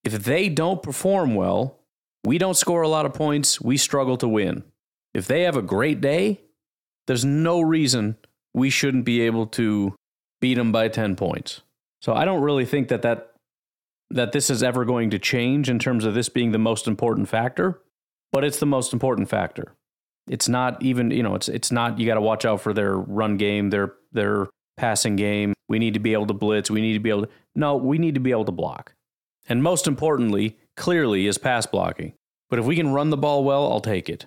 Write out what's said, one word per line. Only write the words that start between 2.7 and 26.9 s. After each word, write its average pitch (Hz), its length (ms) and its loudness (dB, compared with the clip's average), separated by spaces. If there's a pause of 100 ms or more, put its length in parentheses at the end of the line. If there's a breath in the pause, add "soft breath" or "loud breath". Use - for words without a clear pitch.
a 156 40 2
lot 156 180 2
of 143 80 -4
points, 147 460 0
we 127 160 0
struggle 135 420 0
to 123 100 -2
win. 107 360 0 (500)
If 95 140 -4
they 151 140 2
have 170 160 2
a 117 40 0
great 104 380 0
day, 180 400 0 (680)
there's 127 180 0
no 160 340 2
reason 131 560 2 (380)
we 131 160 2
shouldn't 131 360 0
be 120 160 2
able 113 260 0
to 104 480 0 (440)
beat 127 180 2
'em 117 140 0
by 113 160 2
ten 107 300 -2
points. - 440 -6 (400)
So 117 120 -2
I 127 100 2
don't 180 180 0
really 139 220 2
think 135 240 0
that, 120 140 0
that, - 320 -2 (760)
that 120 220 -2
this 143 180 0
is 123 140 0
ever 123 220 0
going 117 240 0
to 101 100 -2
change 131 500 0
in 120 100 0
terms 117 260 0
of 107 80 2
this 113 160 0
being 117 240 0
the 110 40 2
most 110 300 0
important 110 400 0
factor, 151 540 -2 (500)
but 139 140 2
it's 143 140 -2
the 151 60 0
most 131 280 0
important 117 340 0
factor. - 460 -4 (560)
It's 123 180 -2
not 123 340 0
even, 123 300 2
you 123 120 2
know, 98 120 0
it's, - 140 -4
it's - 240 -4
not, 117 260 0
you 113 60 0
gotta 110 160 2
watch 110 240 0
out 107 160 2
for 107 100 -2
their 98 240 0
run 101 400 -2
game, 101 340 2
their, 101 260 0 (180)
their 104 340 0 (300)
passing 107 400 0
game. 104 360 0 (140)
We 110 100 0
need 113 180 0
to 107 40 0
be 110 140 0
able 104 140 0
to 107 60 -2
blitz. 107 380 0
We 107 80 0
need 110 140 0